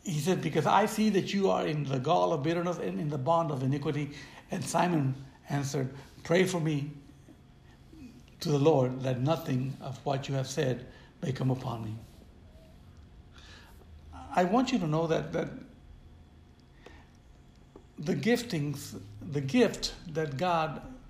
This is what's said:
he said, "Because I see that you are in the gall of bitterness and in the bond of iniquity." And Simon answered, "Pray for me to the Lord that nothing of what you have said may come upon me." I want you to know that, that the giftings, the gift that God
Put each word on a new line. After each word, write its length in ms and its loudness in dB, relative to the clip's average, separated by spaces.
he 180 -4
said, 200 2
"Because 260 0
I 200 6
see 240 2
that 240 0
you 160 4
are 160 2
in 180 -2
the 140 -2
gall 340 4
of 100 0
bitterness 360 0
and 220 -4
in 100 -2
the 80 -4
bond 320 2
of 120 -2
iniquity." 480 0
And 120 -4
Simon 500 2
answered, 420 -2
"Pray 220 4
for 160 0
me 320 0
to 100 -6
the 100 4
Lord 440 4
that 180 -2
nothing 600 0
of 240 -10
what 240 -2
you 80 -2
have 100 -2
said 400 -2
may 120 -4
come 180 0
upon 340 -4
me." 100 -8
I 140 4
want 260 2
you 80 2
to 80 0
know 220 2
that, 240 0
that 160 -2
the 160 -2
giftings, 840 0
the 80 0
gift 540 2
that 240 -2
God 440 0